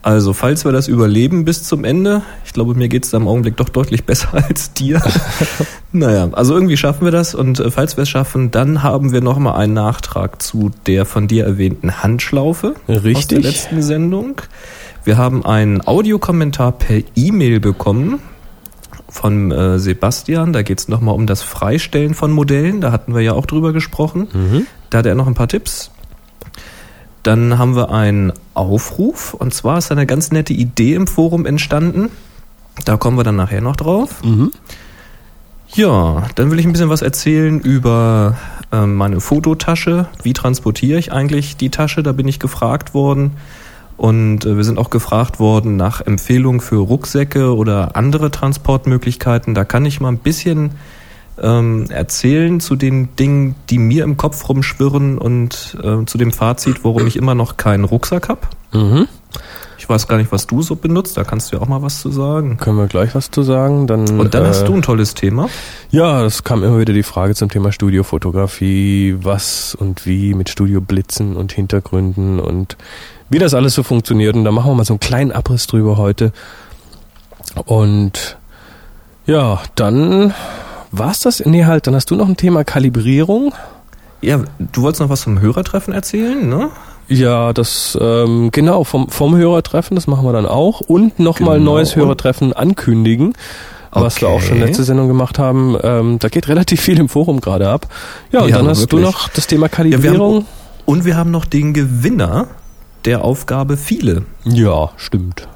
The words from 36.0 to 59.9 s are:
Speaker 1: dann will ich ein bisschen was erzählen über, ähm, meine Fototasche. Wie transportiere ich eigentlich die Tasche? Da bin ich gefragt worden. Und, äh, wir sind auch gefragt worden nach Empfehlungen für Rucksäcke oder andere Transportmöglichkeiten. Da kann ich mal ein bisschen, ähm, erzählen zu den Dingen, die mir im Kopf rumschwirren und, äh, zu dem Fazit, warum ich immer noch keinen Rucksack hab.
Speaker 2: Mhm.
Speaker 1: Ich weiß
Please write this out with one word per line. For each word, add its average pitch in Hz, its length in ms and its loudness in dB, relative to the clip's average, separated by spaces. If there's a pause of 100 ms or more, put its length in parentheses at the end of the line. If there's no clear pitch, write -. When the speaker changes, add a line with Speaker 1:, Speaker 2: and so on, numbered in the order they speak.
Speaker 1:
dann 139 160 2
will 160 80 2
ich 165 60 2
ein 170 60 4
bisschen 165 180 2
was 156 120 0
erzählen 156 580 0
über, 117 760 2 (340)
ähm, 104 240 2
meine 98 240 0
Fototasche. 165 880 0 (160)
Wie 120 100 0
transportiere 127 680 0
ich 165 120 -6
eigentlich 143 460 -2
die 131 120 -2
Tasche? 151 340 -2
Da 143 80 0
bin 135 160 -2
ich 135 120 -2
gefragt 135 540 -4
worden. 139 380 2 (640)
Und, 110 480 2
äh, 107 120 2
wir 104 60 0
sind 113 140 0
auch 113 120 -2
gefragt 113 500 -2
worden 107 380 2
nach 95 240 -2
Empfehlungen 123 600 2
für - 160 -2
Rucksäcke 135 760 0
oder 104 400 0
andere 147 340 0
Transportmöglichkeiten. 127 1300 0
Da 98 100 0
kann 123 200 0
ich 143 140 -2
mal 131 100 -2
ein 120 100 -2
bisschen, 156 520 -2 (680)
ähm, 117 480 2
erzählen 165 720 0
zu 139 160 -4
den 131 400 0
Dingen, 139 380 2 (140)
die 120 100 2
mir 120 260 2
im 151 100 0
Kopf - 320 -4
rumschwirren 135 720 0
und, 120 640 -4
äh, 110 220 -2
zu - 120 -8
dem 117 140 2
Fazit, 123 540 -2
warum 113 220 2
ich 117 100 -2
immer 131 180 0
noch 117 220 -2
keinen 101 260 2
Rucksack 117 460 -2
hab. - 180 -4 (240)
Speaker 2:
Mhm. 110 360 2 (720)
Speaker 1:
Ich - 120 -14
weiß 110 180 0